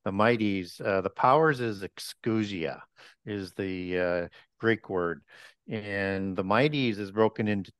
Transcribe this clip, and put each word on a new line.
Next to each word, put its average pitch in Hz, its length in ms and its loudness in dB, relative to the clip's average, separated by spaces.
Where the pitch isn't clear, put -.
the 101 60 -4
mighties, 104 720 0
uh, 98 200 0
the 92 100 -2
powers 143 480 4
is 107 240 -4
exousia, 101 960 -4
is 101 280 -8
the, 90 460 -4
uh, 87 280 0
Greek 113 320 0
word. 87 320 -2
And 98 680 -4
the 95 100 -2
mighties 123 520 2
is 101 140 -6
broken 110 360 2
into 101 320 -2